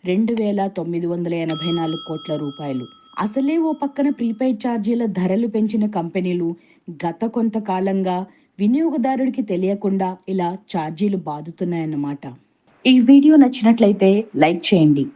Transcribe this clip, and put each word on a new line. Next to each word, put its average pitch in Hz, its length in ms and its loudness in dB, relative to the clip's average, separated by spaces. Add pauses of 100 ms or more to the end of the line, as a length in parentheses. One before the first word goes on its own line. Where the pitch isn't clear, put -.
రెండు 220 320 0
వేల 202 260 -2
తొమ్మిది 170 400 -6
వందల 170 260 -4
ఎనభై 165 440 -2
నాలుగు 165 300 -6
కోట్ల 156 280 -8
రూపాయలు. 143 520 -8 (320)
అసలే 269 380 -2
ఓ 320 160 0
పక్కన 277 360 -4
ప్రీపెయిడ్ 240 580 -4
ఛార్జీల 233 380 -2
ధరలు 190 420 -2
పెంచిన 214 400 -2
కంపెనీలు 175 680 -4 (500)
గత 170 200 -6
కొంతకాలంగా 196 1000 -2 (340)
వినియోగదారుడికి 262 840 0
తెలియకుండా 190 760 -2 (120)
ఇలా 185 280 -2 (160)
ఛార్జీలు 170 440 -2
బాదుతున్నాయన్నమాట. 156 1000 -6 (680)
ఈ 254 120 6
వీడియో 277 360 8
నచ్చినట్లయితే 220 920 4 (100)
లైక్ 165 380 2
చేయండి. 151 420 4